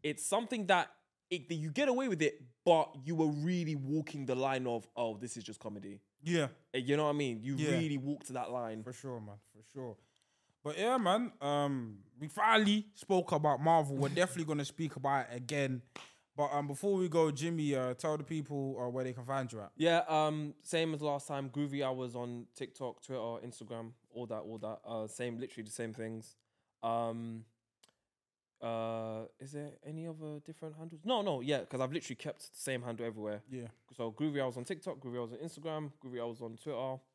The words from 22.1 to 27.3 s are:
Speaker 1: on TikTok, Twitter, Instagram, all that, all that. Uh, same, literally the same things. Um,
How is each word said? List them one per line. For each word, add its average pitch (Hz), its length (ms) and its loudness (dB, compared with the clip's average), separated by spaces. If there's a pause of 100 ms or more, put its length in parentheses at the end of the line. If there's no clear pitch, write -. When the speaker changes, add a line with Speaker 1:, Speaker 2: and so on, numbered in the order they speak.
Speaker 1:
on 120 380 -6
TikTok, 131 480 -8
Twitter, 131 180 -6 (260)
Instagram, 117 460 -10 (220)
all 120 120 -6
that, 107 120 -4
all 107 200 -8
that. 107 260 -6
Uh, 110 220 -4
same, 117 320 -4
literally 123 260 -8
the 107 80 -12
same 117 200 -4
things. 110 440 -8 (460)
Um, 117 600 -2 (1160)